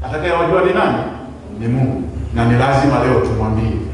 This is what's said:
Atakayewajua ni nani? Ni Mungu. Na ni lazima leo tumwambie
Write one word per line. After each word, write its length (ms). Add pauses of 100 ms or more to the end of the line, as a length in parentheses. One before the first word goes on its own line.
Atakayewajua 560
ni 100
nani? 260 (600)
Ni 100
Mungu. 340 (320)
Na 100
ni 140
lazima 460
leo 160
tumwambie 520 (220)